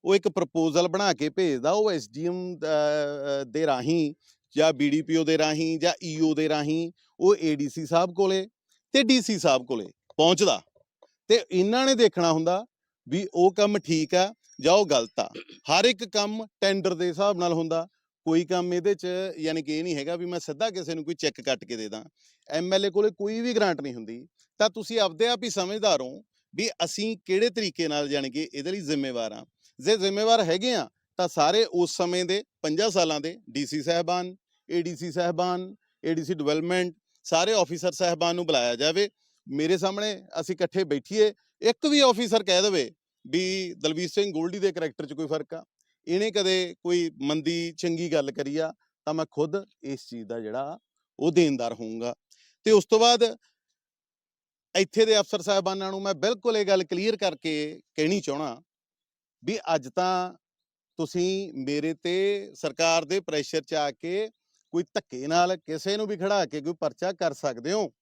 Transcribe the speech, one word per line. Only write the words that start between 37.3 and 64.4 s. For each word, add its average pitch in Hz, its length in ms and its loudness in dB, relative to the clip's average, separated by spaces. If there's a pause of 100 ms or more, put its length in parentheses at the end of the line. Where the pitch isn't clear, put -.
ਅਫਸਰ 175 380 0
ਸਾਹਿਬਾਨ 170 440 0
ਨੂੰ 175 100 -4
ਬੁਲਾਇਆ 123 300 2
ਜਾਵੇ। 165 340 0 (380)
ਮੇਰੇ 156 300 0
ਸਾਹਮਣੇ 202 460 -4 (180)
ਅਸੀਂ 180 140 -6
ਇਕੱਠੇ 185 280 -2
ਬੈਠੀਏ, 196 500 2 (280)
ਇੱਕ 233 240 0
ਵੀ 294 160 4
ਅਫਸਰ 226 420 2
ਕਹਿ 185 180 4
ਦੇਵੇ 185 300 0 (360)
ਵੀ 185 460 -4
ਦਲਵੀਰ 156 360 -4
ਸਿੰਘ 202 220 -2
ਗੋਲਡੀ 170 280 -4
ਦੇ 190 120 0
ਕਰੈਕਟਰ 156 340 -8
'ਚ 139 80 -14
ਕੋਈ 156 140 -8
ਫਰਕ 151 260 -6
ਆ, 160 100 -14 (440)
ਇਹਨੇ 202 240 0
ਕਦੇ 185 520 0
ਕੋਈ 175 280 0 (100)
ਮੰਦੀ 160 560 -2
ਚੰਗੀ 170 360 -2
ਗੱਲ 139 180 0
ਕਰੀ 143 260 -6
ਆ, 160 160 -4 (320)
ਤਾਂ 151 80 -4
ਮੈਂ 160 180 -2
ਖੁਦ 165 340 -4 (180)
ਇਸ 135 260 -10
ਚੀਜ਼ 117 180 -12
ਦਾ 117 120 -8
ਜਿਹੜਾ 131 400 -8 (400)
ਉਹ 160 120 2
ਦੇਣਦਾਰ 139 420 2
ਹੋਊਂਗਾ। 113 420 -8 (480)
ਤੇ 214 80 4
ਉਸ 208 140 8
ਤੋਂ 220 140 4
ਬਾਅਦ 233 380 4 (1400)
ਇੱਥੇ 196 300 4
ਦੇ 214 140 4
ਅਫਸਰ 202 220 -2
ਸਾਹਿਬਾਨਾਂ 190 500 -2
ਨੂੰ 196 100 -8
ਮੈਂ 196 120 -2
ਬਿਲਕੁਲ 214 440 -2
ਇਹ 208 80 0
ਗੱਲ 190 180 2
ਕਲੀਅਰ 190 340 -2
ਕਰਕੇ 156 640 -4 (140)
ਕਹਿਣੀ 165 260 0
ਚਾਹਣਾ 143 400 -6 (840)
ਵੀ 214 140 -2 (180)
ਅੱਜ 131 200 -4
ਤਾਂ 180 380 -2 (640)
ਤੁਸੀਂ 180 560 -2
ਮੇਰੇ 147 400 -4
ਤੇ 196 640 -2
ਸਰਕਾਰ 165 500 0
ਦੇ 180 140 0
ਪ੍ਰੈਸ਼ਰ 156 420 -2
'ਚ 135 120 -8
ਆ 147 180 0
ਕੇ 190 380 -6 (420)